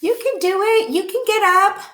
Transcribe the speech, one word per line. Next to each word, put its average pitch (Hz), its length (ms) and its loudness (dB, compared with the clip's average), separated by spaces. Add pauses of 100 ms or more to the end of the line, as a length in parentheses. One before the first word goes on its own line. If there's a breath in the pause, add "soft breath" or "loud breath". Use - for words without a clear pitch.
you 392 240 -2
can 523 160 -2
do 381 220 -2
it. 440 280 2
You 330 140 -2
can 494 220 -4
get 427 180 0
up. 392 360 4 (140)